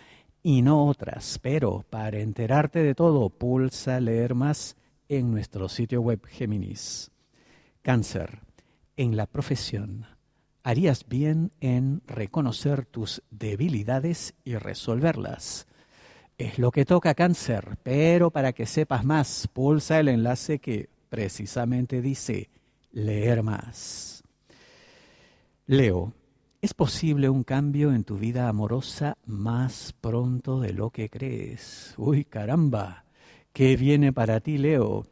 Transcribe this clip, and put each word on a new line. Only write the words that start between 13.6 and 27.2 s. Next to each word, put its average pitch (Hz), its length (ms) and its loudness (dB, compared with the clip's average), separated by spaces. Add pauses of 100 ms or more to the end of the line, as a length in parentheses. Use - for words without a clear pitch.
y 120 140 -6
resolverlas. 113 1080 -4 (680)
Es 120 220 -6
lo 120 120 4
que 143 120 4
toca, 170 320 4
Cáncer, 127 680 0
pero 165 480 4
para 135 220 0
que 117 140 -6
sepas 131 400 0
más, 147 480 0
pulsa 151 480 2
el 147 80 4
enlace 123 500 0
que 110 300 -6 (180)
precisamente 120 920 -2
dice 120 480 -4 (420)
leer 107 520 0
más. - 800 -8 (1400)
Leo, 113 480 4 (460)
es - 140 -2
posible 147 560 2